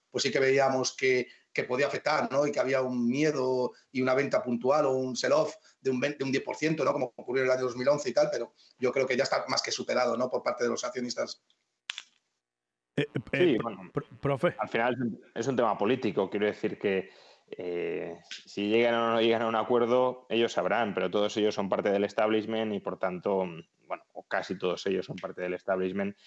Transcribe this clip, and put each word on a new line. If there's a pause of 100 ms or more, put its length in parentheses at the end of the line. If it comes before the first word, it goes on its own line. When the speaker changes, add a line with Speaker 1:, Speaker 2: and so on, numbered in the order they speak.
Speaker 1:
pues
sí
que
veíamos
que, (240)
que
podía
afectar,
¿no?
Y
que
había
un
miedo (180)
y
una
venta
puntual
o
un
sell-off (280)
de
un
veinte,
de
un
diez
por
ciento,
¿no?
Como
ocurrió
en
el
año
dos
mil
once
y
tal,
pero (260)
yo
creo
que
ya
está
más
que
superado,
¿no?
Por
parte
de
los
accionistas. (1600)
Speaker 2:
Eh,
eh,
Speaker 3:
Sí,
Speaker 2:
pro-,
Speaker 3:
bueno,
Speaker 2:
pro-, (120)
profe.
Speaker 3:
al
final
es
un, (140)
es
un
tema
político,
quiero
decir
que, (400)
eh,
si
llegan
o
no
llegan
a
un
acuerdo,
ellos
sabrán,
pero
todos
ellos
son
parte
del
establishment
y,
por
tanto, (400)
bueno, (100)
o
casi
todos
ellos
son
parte
del
establishment